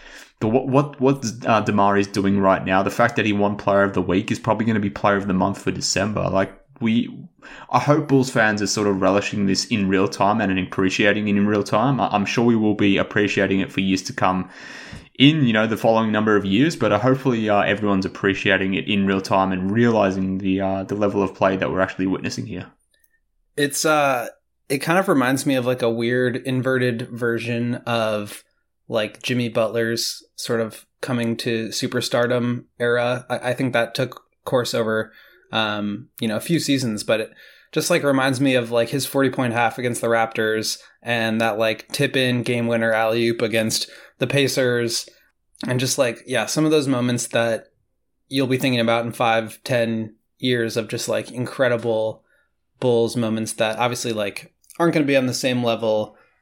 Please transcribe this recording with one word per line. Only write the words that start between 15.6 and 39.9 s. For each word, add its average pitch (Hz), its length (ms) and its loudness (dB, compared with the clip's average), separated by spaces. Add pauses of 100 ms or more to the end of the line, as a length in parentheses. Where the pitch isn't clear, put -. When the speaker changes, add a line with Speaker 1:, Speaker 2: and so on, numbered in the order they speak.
Speaker 1:
the 110 100 0
following 113 360 2
number 107 240 2
of 98 100 2
years, 104 300 2
but, 107 160 0
uh, 101 80 4
hopefully, 123 500 0
uh, 101 120 4
everyone's 101 440 0
appreciating 95 680 0
it - 120 -4
in 98 200 0
real 98 140 0
time 95 300 0
and 92 200 -2
realizing 98 640 2
the, 95 240 0
uh, 95 220 -2
the 95 100 -8
level 101 300 0
of 92 100 -2
play 95 240 0
that 78 140 -4
we're 90 100 -2
actually 92 240 -2
witnessing 95 400 -4
here. 101 260 -12 (840)
Speaker 2:
It's, 143 300 -2
uh, 139 420 0 (420)
it 139 100 0
kind 170 200 0
of 190 80 0
reminds 135 400 2
me 139 80 2
of, 123 100 0
like, 127 160 -2
a 117 80 2
weird 120 460 0
inverted 127 760 -2
version 117 640 -2 (120)
of, 110 560 -2 (440)
like, 107 360 -4
Jimmy 123 260 -2
Butler's 113 720 -2 (120)
sort 117 260 -4
of 110 240 -10 (160)
coming 117 360 -2
to 113 320 -4
superstardom 120 960 -2 (140)
era. 120 520 0
I, 120 180 -4
I 123 60 0
think 127 180 -2
that 117 220 -2
took 127 260 -6 (240)
course 120 300 -2
over, 110 360 -2 (380)
um, 104 600 -4 (100)
you 120 80 -2
know, 107 80 -2
a 98 60 -4
few 165 180 0
seasons, 123 460 -2
but 110 160 0
it - 120 -10 (380)
just, 156 180 -2
like, 170 140 0
reminds 135 380 2
me 131 140 4
of, 117 140 0
like, 117 200 0
his 139 160 -4
forty 135 240 2
point 127 240 -2
half 117 240 0
against 120 240 -4